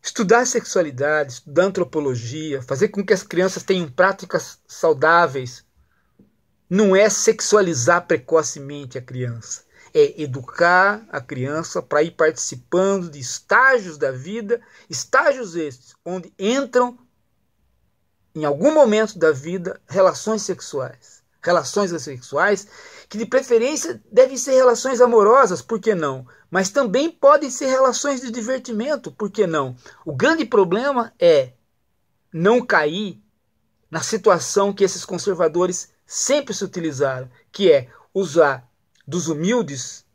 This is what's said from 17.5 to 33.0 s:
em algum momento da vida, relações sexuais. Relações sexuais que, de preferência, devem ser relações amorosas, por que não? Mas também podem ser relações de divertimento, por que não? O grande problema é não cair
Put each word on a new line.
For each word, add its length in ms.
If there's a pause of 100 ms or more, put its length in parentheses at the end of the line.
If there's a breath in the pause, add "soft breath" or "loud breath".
em 100
algum 300
momento 460
da 120
vida, 560
relações 540
sexuais. 800 (220)
Relações 480 (100)
sexuais 680 (400 loud breath)
que, 120
de 80
preferência, 760 (100)
devem 260
ser 160
relações 460
amorosas, 600
por 180
que 140
não? 320 (240 soft breath)
Mas 200
também 420
podem 400
ser 160
relações 540
de 100
divertimento, 800
por 180
que 160
não? 300 (280 loud breath)
O 120
grande 300
problema 760
é 340 (800)
não 320
cair 560 (680)